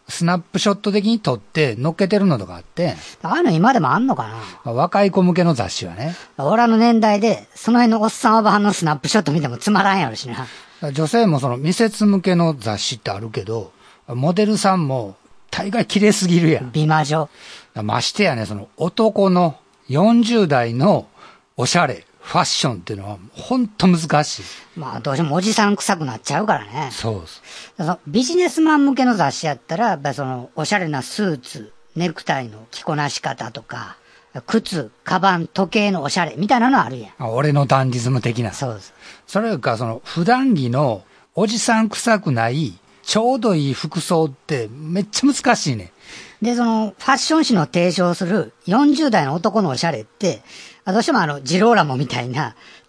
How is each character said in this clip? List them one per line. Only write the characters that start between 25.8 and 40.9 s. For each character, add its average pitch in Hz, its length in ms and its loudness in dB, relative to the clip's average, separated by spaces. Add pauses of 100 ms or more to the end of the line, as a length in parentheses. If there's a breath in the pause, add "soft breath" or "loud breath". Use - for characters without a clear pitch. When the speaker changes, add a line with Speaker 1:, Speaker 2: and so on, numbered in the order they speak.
Speaker 2:
く 156 60 -4
な 120 120 -6
っ - 40 -12
ち - 140 -6
ゃ 170 80 0
う 214 40 -4
か 190 80 2
ら 120 100 -6
ね。 123 260 -8
Speaker 1:
そ 117 200 -6
う 107 40 -4
そ 95 60 -8
う。 82 40 -14 (540 loud breath)
Speaker 2:
そ 180 60 -4
の、 170 240 -2
ビ 208 160 0
ジ 330 100 -4
ネ 359 140 2
ス - 120 -2
マ 311 180 4
ン 277 60 4
向 277 120 2
け 262 80 2
の 247 100 4
雑 151 180 2
誌 - 140 -6
や 147 80 -2
っ 120 40 -18
た - 180 -8
ら、 220 140 0
や 180 40 0
っ 143 80 -10
ぱ 139 100 -4
そ 139 120 -6
の、 127 320 -8
お 156 80 -4
し - 80 -2
ゃ 202 80 2
れ 170 80 -4
な 139 140 -4
ス - 200 -6
ー 160 180 -2
ツ、 110 320 -18 (220)
ネ 170 160 -2
ク - 140 -12
タ 143 160 -2
イ 120 80 -8
の 107 240 -18
着 - 80 -14
こ 156 160 -4
な 147 140 -2
し - 100 -10
方 - 320 -8
と 117 100 -16
か、 120 340 -16 (520 soft breath)
靴、 170 420 -4 (140)
カ - 160 -2
バ 185 160 2
ン、 165 100 -2
時 185 240 -2
計 208 220 2
の 165 100 -2
お 143 60 -4
し 165 100 -4
ゃ 175 60 2
れ 156 120 -8
み 202 120 -2
た 262 80 4
い 233 40 4
な 240 80 4
の 240 160 4
あ - 40 -8
る 127 100 -10
や 104 120 -16
ん。 - 60 -
Speaker 1:
あ、 120 120 -8
俺 139 240 0
の 143 140 4
ダ 135 180 4
ン 127 80 0
デ 127 60 -2
ィ 117 40 -4
ズ 127 80 0
ム 131 100 0
的 117 220 -2
な。 104 100 -4
Speaker 2:
そ 131 180 -6
う 110 40 -6
で 101 60 -14
す。 - 120 -20 (360 loud breath)
Speaker 1:
そ 196 120 -2
れ 220 180 -2
か、 120 180 -2
そ 120 100 -4
の、 113 180 -6
普 170 200 -4
段 254 280 2
着 135 160 2
の 120 360 0 (320 soft breath)